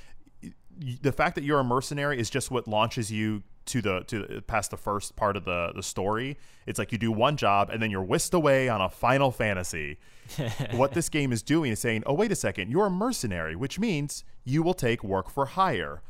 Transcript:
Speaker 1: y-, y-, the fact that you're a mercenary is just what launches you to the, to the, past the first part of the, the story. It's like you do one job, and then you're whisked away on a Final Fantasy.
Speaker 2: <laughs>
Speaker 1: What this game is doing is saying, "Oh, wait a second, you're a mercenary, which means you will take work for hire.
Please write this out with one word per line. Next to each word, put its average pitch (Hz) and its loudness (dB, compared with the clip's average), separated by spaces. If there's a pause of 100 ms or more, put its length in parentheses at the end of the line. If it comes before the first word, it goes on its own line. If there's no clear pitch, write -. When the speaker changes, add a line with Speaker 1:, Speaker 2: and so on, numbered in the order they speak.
(420)
Speaker 1:
y-, - -12 (320)
y-, 127 -8
the 135 4
fact 165 2
that 151 -6
you're 143 4
a 131 2
mercenary 139 0
is 113 0
just - -2
what 123 -2
launches 110 0
you 107 0 (220)
to 123 0
the, 92 0
to 104 -4
the, 107 -8
past 107 -2
the 104 -8
first 104 -4
part 101 0
of 87 -6
the, 87 0
the 92 -8
story. 110 -2 (280)
It's - -4
like 104 -2
you 233 -2
do 113 2
one 123 4
job, 101 4
and 113 -4
then 110 0
you're 95 0
whisked 139 0
away 135 6
on 110 0
a 107 2
Final 131 4
Fantasy. 90 -2
Speaker 2:
<laughs> - -14 (340)
Speaker 1:
What 135 4
this 170 -2
game 139 0
is 110 0
doing 143 2
is 104 -2
saying, 113 0
"Oh, - 0
wait 208 2
a 185 2
second, 101 -2
you're 180 4
a 196 2
mercenary, 101 -2
which 131 -6
means 165 -2 (200)
you 143 2
will 175 2
take 117 0
work 95 0
for 139 0
hire. 104 0